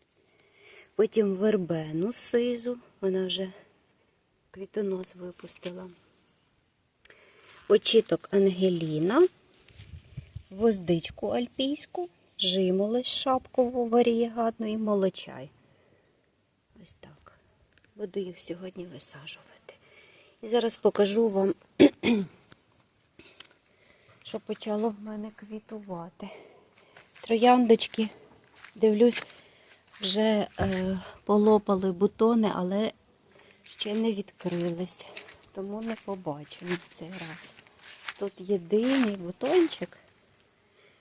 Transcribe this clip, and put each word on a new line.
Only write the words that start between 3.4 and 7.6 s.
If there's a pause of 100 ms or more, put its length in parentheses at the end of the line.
квітонос
випустила. (1800)